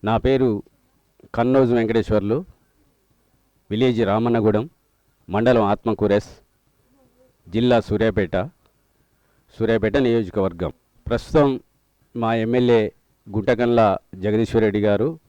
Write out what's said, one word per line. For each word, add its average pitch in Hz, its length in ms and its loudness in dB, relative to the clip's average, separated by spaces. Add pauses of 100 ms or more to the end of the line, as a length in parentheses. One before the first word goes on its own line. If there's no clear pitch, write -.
నా 110 120 0
పేరు 127 460 0 (720)
కన్నోజు 127 400 2
వెంకటేశ్వర్లు, 113 680 0 (1300)
విలేజ్ 117 340 0
రామన్నగూడెం, 110 640 0 (600)
మండలం 117 320 2
ఆత్మకూరెస్, 104 680 0 (1200)
జిల్లా 117 320 2
సూర్యాపేట, 104 560 -2 (1200)
సూర్యాపేట 110 380 -2
నియోజకవర్గం. 95 760 -2 (360)
ప్రస్తుతం 139 520 0 (560)
మా 117 180 -2
ఎమ్మెల్యే 117 580 2 (380)
గుంటకండ్ల 110 680 2 (180)
జగదీశ్వర్ 107 480 -2
రెడ్డి 107 180 0
గారు 107 380 0 (100)